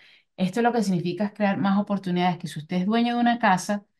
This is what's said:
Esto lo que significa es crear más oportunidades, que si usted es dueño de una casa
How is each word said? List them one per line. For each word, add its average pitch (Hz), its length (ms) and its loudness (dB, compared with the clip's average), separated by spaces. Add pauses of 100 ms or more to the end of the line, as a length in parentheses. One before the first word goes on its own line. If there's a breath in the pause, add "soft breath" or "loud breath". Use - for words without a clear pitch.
(360 soft breath)
Esto 185 260 -2
lo 233 100 4
que 233 100 0
significa 180 440 0
es 202 60 -6
crear 202 260 -2
más 196 200 2
oportunidades, 180 600 0
que 165 100 -10
si - 100 -8
usted 180 200 -4
es 180 80 0
dueño 233 280 0
de 240 60 0
una 240 180 2
casa 208 460 0 (160)